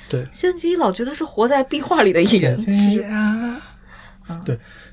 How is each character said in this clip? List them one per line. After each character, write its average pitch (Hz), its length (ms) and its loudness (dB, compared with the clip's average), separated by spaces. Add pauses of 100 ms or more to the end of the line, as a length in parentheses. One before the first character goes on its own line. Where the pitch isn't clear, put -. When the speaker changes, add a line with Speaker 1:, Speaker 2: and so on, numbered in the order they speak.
Speaker 1:
对。 - 240 -4
Speaker 2:
新 - 160 -2
垣 359 80 -2
结 339 120 -4
衣 359 60 0
老 277 160 0
觉 226 140 -6
得 277 80 -8
是 311 100 -8
活 233 240 0
在 269 160 2
壁 285 180 -6
画 320 220 2
里 196 80 4
的 170 100 2
艺 208 160 4
人， 135 200 2
Speaker 1:
对， 214 80 -6
Speaker 2:
就 196 60 0
是 202 60 2
Speaker 1:
结 202 200 4
衣 - 60 0
啊。 220 580 -4 (680)
Speaker 2:
嗯。 170 160 -12
Speaker 1:
对， 123 140 -4 (340)